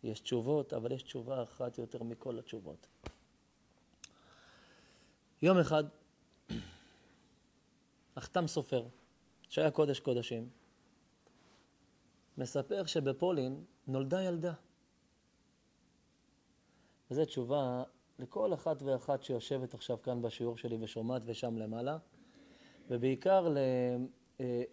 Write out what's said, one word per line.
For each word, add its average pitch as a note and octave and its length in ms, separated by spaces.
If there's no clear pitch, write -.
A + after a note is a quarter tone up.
יש A2 160
תשובות, C3+ 540
אבל A#2+ 180
יש C3 120
תשובה B2+ 400
אחת B2 340
יותר A#2 260
מכל A#2 360
התשובות. F2+ 480
יום F3+ 160
אחד, D#3 260
<clears throat> - 1700
החתם E3 300
סופר, C3 380
שהיה D#3 220
קודש C#3+ 280
קודשים, A#2+ 500
מספר C#3+ 480
שבפולין C#3+ 800
נולדה C3+ 360
ילדה. F3 300
וזו D3 140
תשובה B2+ 580
לכל F3 340
אחת D3+ 280
ואחת C3+ 420
שיושבת B2+ 500
עכשיו A2+ 280
כאן B2 200
בשיעור A#2 360
שלי A#2 240
ושומעת A2+ 440
ושם A#2 320
למעלה, A2+ 400
ובעיקר C3 600
ל-, C#3+ 80
אה, B2 340